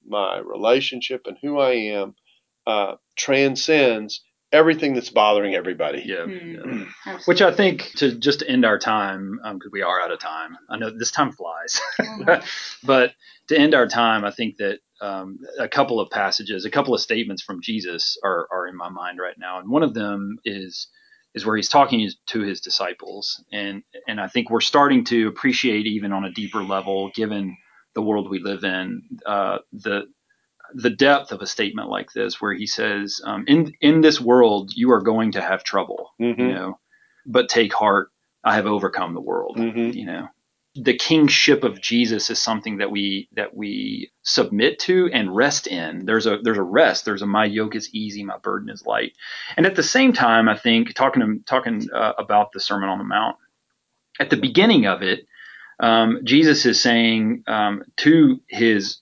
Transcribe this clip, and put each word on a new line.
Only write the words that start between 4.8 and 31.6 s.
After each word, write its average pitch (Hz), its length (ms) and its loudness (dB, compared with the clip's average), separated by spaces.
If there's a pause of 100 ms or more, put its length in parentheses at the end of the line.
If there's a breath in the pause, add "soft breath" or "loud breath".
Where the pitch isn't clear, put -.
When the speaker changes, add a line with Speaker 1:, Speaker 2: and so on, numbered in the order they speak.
Speaker 1:
that's 120 160 -4
bothering 104 460 4
everybody." 80 500 -4
Speaker 2:
Yeah, 87 200 -8
Speaker 3:
Mm. 170 300 -12
Speaker 2:
yeah. 120 300 -10 (200)
Speaker 3:
Absolutely. 190 200 -12
Speaker 2:
Which 180 160 4
I 175 100 6
think 190 460 0
to 127 180 2
just 143 320 0
end 127 180 4
our 104 120 4
time, 98 640 -4
um, 104 160 -10
'cause 101 120 -18
we 98 100 -6
are 90 200 -2
out 85 100 -4
of 80 80 -6
time. 80 380 -12 (120)
I 117 80 -8
know 113 120 -6
this 113 220 -6
time 135 200 -2
flies. 85 480 -10 (100)
<laughs> - 120 -6
Speaker 3:
Mm-hmm. 196 440 0 (400 loud breath)
Speaker 2:
But 127 280 4 (340 soft breath)
to 156 100 2
end 151 160 6
our 123 140 4
time, 113 380 0
I 101 60 -4
think 110 260 -6
that, 101 220 -4 (220)
um, 98 380 -10 (200)
a 113 80 -4
couple 123 320 0
of 95 120 -4
passages, 98 540 -4
a 110 40 -8
couple 131 240 0
of - 80 0
statements 104 400 -6
from 95 200 -12
Jesus 92 640 -6
are, 90 280 -2
are 90 160 -6
in 92 100 -14
my 90 120 -12
mind 90 300 -12
right 90 180 -10
now. 92 220 -12
And 95 100 -14
one 147 140 2
of 123 120 -2
them 104 500 -6
is, 95 420 -10 (460 soft breath)
is 104 120 -10
where 107 100 0
he's 104 140 -2
talking 127 380 4 (200)
to 113 140 -4
his 98 200 -6
disciples. 95 880 -8
And, 101 300 -10 (260)
and 110 140 -8
I 95 60 -6
think 117 240 -4
we're 113 100 0
starting 139 440 4
to 113 220 2
appreciate 110 600 -2
even 104 260 -4
on 98 120 -4
a 92 60 -10
deeper 104 300 -8
level, 98 540 -4
given 101 420 -4 (380 soft breath)
the 107 80 -2
world 104 260 0
we 98 100 -4
live 98 240 -8
in, 95 380 -6 (240)
uh, 98 340 -2 (140)
the, 101 300 -6 (720)
the 120 160 0
depth 135 400 2
of 98 100 -12
a 95 60 -10
statement 107 420 -6